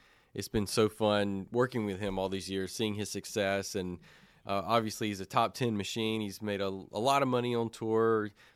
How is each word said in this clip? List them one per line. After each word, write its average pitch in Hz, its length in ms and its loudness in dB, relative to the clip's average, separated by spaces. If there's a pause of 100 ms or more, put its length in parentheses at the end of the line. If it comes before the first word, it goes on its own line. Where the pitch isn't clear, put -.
(340)
it's - 160 -8
been 104 180 0
so 107 220 4
fun 101 640 2
working 113 340 0
with 95 140 -4
him 98 200 -2
all 95 100 0
these 95 200 -4
years, 95 240 -2
seeing 110 220 0
his 104 140 -4
success. 98 640 -2
And, 90 240 -4 (460)
uh, 98 200 0
obviously 110 420 0
he's 98 140 -4
a 95 40 -8
top 117 300 2
ten 117 220 0
machine. 110 440 -2
He's 101 200 -8
made 104 200 -2
a, 98 60 -2
a 95 320 -6
lot 139 220 4
of 135 60 2
money 123 280 2
on 117 140 0
tour, 113 600 2 (260)